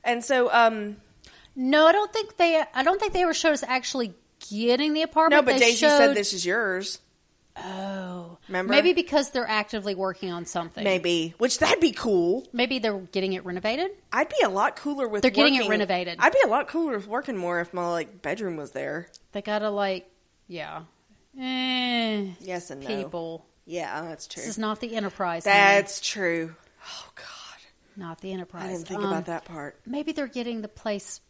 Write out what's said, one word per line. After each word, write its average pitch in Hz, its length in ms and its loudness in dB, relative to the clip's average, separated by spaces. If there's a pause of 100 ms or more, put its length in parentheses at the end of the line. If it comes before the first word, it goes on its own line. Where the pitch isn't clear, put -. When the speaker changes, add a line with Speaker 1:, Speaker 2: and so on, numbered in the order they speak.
Speaker 1:
And 240 200 0
so, 247 280 2
um, 220 460 4 (600)
Speaker 2:
No, 277 300 4
I 339 60 8
don't 415 180 2
think 427 240 -4
they, 330 260 4 (120)
I 262 100 0
don't 370 160 2
think 427 140 -2
they 359 100 0
ever 330 100 2
showed 320 200 2
us 277 100 -2
actually 247 500 -4 (360)
getting 240 440 2
the 311 100 0
apartment. 320 420 6
Speaker 1:
No, - 0 -
but 254 120 4
Speaker 2:
They 247 100 8
Speaker 1:
Daisy 233 100 4
said, 277 300 8
Speaker 2:
showed 277 100 4
Speaker 1:
"This 202 160 -2
is 175 120 -6
yours." 196 540 -2 (560)
Speaker 2:
Oh. 185 800 -10 (120)
Speaker 1:
Remember? 185 220 -4
Speaker 2:
Maybe 311 200 4
because 302 380 0
they're 247 180 -4
actively 208 480 -4
working 190 340 -6
on 175 160 -8
something. 170 380 -8
Speaker 1:
Maybe. 175 540 0
Which, 247 220 0
that'd 311 200 2
be - 140 4
cool. 196 580 2
Speaker 2:
Maybe 247 280 -2
they're 208 200 -2
getting 190 320 -2
it 185 140 -6
renovated? 220 460 -4 (200)
Speaker 1:
I'd 277 160 2
be 587 160 -10
a 247 60 4
lot 202 260 0
cooler 277 320 -4
with 208 140 -2
Speaker 2:
They're 254 100 4
getting 285 240 4
it 254 40 2
Speaker 1:
working, 208 120 0
Speaker 2:
renovated. 180 480 -2
Speaker 1:
I'd 254 140 6
be 539 100 6
a 247 60 4
lot 262 180 0
cooler 302 300 -4
with 202 100 -8
working 233 300 -6
more 175 240 -2
if 175 120 -8
my, 175 160 -2
like, 170 320 -6
bedroom 180 360 -4
was 147 140 -10
there. 147 360 -8 (240)
Speaker 2:
They 202 100 -8
gotta, 214 280 -2
like, 196 420 -4 (380)
yeah. 156 320 -12 (580)
Eh, 247 880 -2 (140)
Speaker 1:
Yes 180 300 -8
and 139 100 -12
no. 139 60 -10
Speaker 2:
people. 170 580 -8 (200)
Speaker 1:
Yeah, 156 360 -6
that's 160 260 -12
true. - 140 -12
Speaker 2:
This 247 80 -8
is 220 80 -8
not 214 240 -4
the 233 140 -8
Enterprise, 180 500 -4
honey. 202 100 6
Speaker 1:
That's 202 460 6
true. 170 520 -4 (320)
Oh, - 300 -16
God. - 100 -20 (680)
Speaker 2:
Not 170 240 -14
the 190 140 -10
Enterprise. 180 320 -10
Speaker 1:
I - 80 -10
didn't 165 160 -10
think 190 100 -6
Speaker 2:
Um, 202 80 -2
Speaker 1:
about 165 200 -2
that 165 180 -6
part. 147 400 -12
Speaker 2:
maybe 294 260 -6
they're 302 160 -4
getting 233 340 -8
the 208 60 -10
place - 640 -8